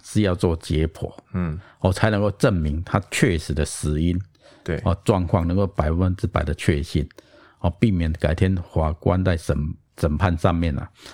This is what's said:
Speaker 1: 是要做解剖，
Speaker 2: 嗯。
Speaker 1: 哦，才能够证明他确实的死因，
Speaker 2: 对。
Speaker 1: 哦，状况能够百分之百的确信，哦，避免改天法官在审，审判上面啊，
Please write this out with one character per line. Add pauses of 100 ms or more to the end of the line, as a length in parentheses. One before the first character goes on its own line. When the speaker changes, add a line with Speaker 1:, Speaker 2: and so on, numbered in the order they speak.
Speaker 1:
是
要
做
解
剖， (220)
Speaker 2:
嗯。 (220)
Speaker 1:
哦，
才
能
够
证
明
他
确
实
的
死
因， (420)
Speaker 2:
对。
Speaker 1:
哦， (120)
状
况
能
够
百
分
之
百
的
确
信， (520)
哦， (100)
避
免
改
天 (200)
法
官
在
审， (400)
审
判
上
面
啊， (220)